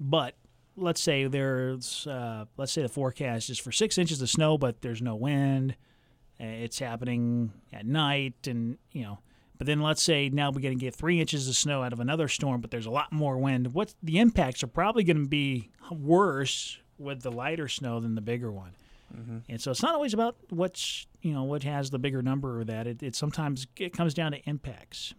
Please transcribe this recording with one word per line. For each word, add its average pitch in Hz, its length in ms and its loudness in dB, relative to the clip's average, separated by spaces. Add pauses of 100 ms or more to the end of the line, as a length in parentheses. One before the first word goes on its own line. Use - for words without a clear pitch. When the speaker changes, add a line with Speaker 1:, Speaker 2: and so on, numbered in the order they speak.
Speaker 1:
but 147 340 2 (420)
let's 175 240 0
say 139 260 4
there's, 131 800 -2
uh, 117 380 -6 (120)
let's 135 160 -4
say 160 100 0
the 123 60 0
forecast 127 640 -2
is 120 80 -6
for 123 140 -8
six 214 260 2
inches 160 220 2
of 123 80 -2
snow, 156 300 4
but 127 240 0
there's 117 180 -4
no 123 140 -2
wind. 135 640 2 (640)
Uh, 113 40 -10
it's 113 360 -8
happening 120 720 0 (200)
at 104 140 -10
night, 139 640 0
and, 117 280 -2 (140)
you 123 120 -6
know, 101 160 -10 (380)
but 127 120 -4
then 151 120 2
let's 151 220 2
say 143 260 4
now 143 220 2
we're 139 100 -2
gonna 131 140 0
get 127 200 -4
three 165 260 2
inches 147 280 0
of 127 80 -2
snow 143 280 0
out 123 80 -4
of 120 80 -6
another 147 260 0
storm, 127 340 0
but 117 120 -8
there's 113 140 -6
a 110 40 -6
lot 143 220 0
more 143 260 0
wind. 127 340 2
What's, 180 300 -2
the 160 160 2
impacts 202 460 6
are 120 40 -6
probably 208 360 2
gonna 156 220 4
be 139 440 0 (220)
worse 151 880 2 (200)
with 139 240 -8
the 131 80 -4
lighter 143 380 -4
snow 120 320 -4
than 113 160 -2
the 107 40 -2
bigger 117 300 -4
one. 95 220 -10 (440)
Speaker 2:
Mm-hmm. 113 220 -10 (100)
Speaker 1:
And 117 120 -8
so 139 100 -4
it's 123 120 0
not 320 120 4
always 285 180 0
about 226 240 0 (140)
what's, - 560 -2 (160)
you 160 100 0
know, 135 120 -2
what 143 180 -2
has 143 280 -2
the 135 100 -2
bigger 135 220 0
number 131 380 0
or 113 40 -2
that. 113 240 -4
It, 117 140 -6
it 123 120 -6
sometimes, 147 640 -2
it 180 160 -4
comes 170 200 0
down 156 200 -2
to 143 60 -8 (100)
impacts. - 720 -10